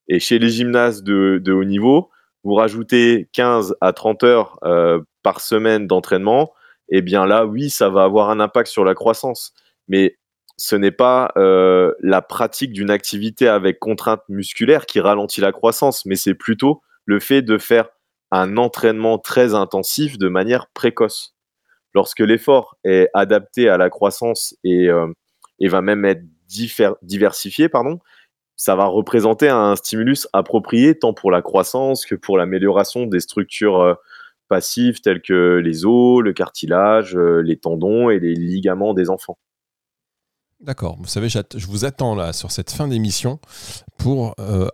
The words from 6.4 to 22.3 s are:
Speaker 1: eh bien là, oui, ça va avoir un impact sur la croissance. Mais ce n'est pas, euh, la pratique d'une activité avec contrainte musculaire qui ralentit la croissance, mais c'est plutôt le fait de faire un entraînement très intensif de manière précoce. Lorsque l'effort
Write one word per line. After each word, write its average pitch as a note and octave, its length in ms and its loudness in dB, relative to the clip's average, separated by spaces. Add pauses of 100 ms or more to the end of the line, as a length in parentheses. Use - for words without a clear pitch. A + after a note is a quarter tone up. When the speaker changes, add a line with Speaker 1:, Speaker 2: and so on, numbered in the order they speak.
Speaker 1:
eh F#2 140 2
bien F#2+ 240 0
là, A2 180 2
oui, A#2 240 -6
ça G2+ 220 0
va F#2+ 140 4
avoir G#2 260 2
un G#2+ 100 0
impact - 300 0
sur G2+ 140 0
la F#2+ 100 2
croissance. - 580 -4 (340)
Mais F#2+ 300 0 (460)
ce - 140 -2
n'est G2 140 2
pas, B2+ 480 2
euh, F#2 640 4
la F#2 200 2
pratique A#2 520 -6
d'une G2+ 180 -4
activité G#2 580 -2
avec G2 300 2
contrainte A2 500 -4
musculaire A2+ 560 -2
qui - 160 -4
ralentit G2+ 400 0
la G2 120 2
croissance, B2 520 0
mais F#2+ 120 -4
c'est F#2+ 180 -2
plutôt C3+ 480 -2 (240)
le G2+ 120 0
fait C3+ 220 2
de A2 160 0
faire A2+ 320 2 (420)
un F#2+ 280 -2
entraînement A2+ 600 0
très B2 360 0
intensif G#2+ 640 -4
de F#2+ 100 0
manière G#2+ 460 -2
précoce. - 600 -4 (600)
Lorsque G2 260 0
l'effort A2+ 640 2